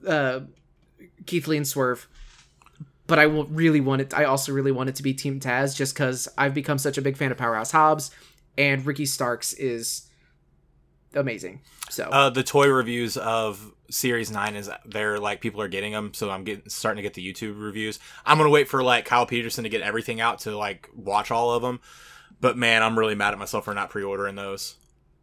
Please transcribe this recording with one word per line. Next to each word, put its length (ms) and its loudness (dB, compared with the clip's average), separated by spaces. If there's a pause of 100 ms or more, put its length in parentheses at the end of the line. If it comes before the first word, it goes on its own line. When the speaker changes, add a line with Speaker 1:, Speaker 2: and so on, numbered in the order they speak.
Speaker 1:
uh, 340 0 (840)
Keith 220 -2
Lee 100 2
and 100 -2
Swerve, 400 0 (1000)
but 120 6
I 60 10
will 200 4
really 360 4
want 200 2
it, 120 -6
I 120 4
also 260 2
really 200 2
want 180 0
it 60 -4
to 80 -8
be 100 0
Team 260 -6
Taz 360 0
just 200 -2
'cause 320 -2 (100)
I've 160 4
become 240 0
such 200 -2
a 40 0
big 160 0
fan 140 0
of 60 -4
Powerhouse 340 -2
Hobbs, 400 4 (460)
and 280 2
Ricky 200 -4
Starks 480 -2
is 500 -6 (1120)
amazing. 480 -4 (280)
So 160 -6
Speaker 2:
Uh, 240 4
the 140 0
toy 240 4
reviews 500 0
of 540 -2 (180)
Series 420 -2
nine 240 -4
is 140 -10 (160)
there, 340 -2
like, 220 -4
people 200 -4
are 60 -4
getting 260 -6
'em, 200 -6
so 180 -6
I'm 120 -8
getting, 260 -10
starting 280 -4
to 60 -8
get 100 -6
the 80 -14 (100)
YouTube 300 -10
reviews. 380 -6 (260)
I'm 140 6
gonna 100 6
wait 180 6
for, 160 0
like, 220 4
Kyle 220 4
Peterson 360 -4
to 60 -6
get 120 -2
everything 380 -4
out 200 0
to, 180 -6
like, 380 -8
watch 340 -2
all 240 2
of 100 0
'em. 160 -4 (640)
But 160 2
man, 240 4
I'm 160 2
really 180 2
mad 180 0
at 60 -8
myself 260 -6
for 100 -6
not 160 -4
pre-ordering 440 -4
those. 400 -8 (480)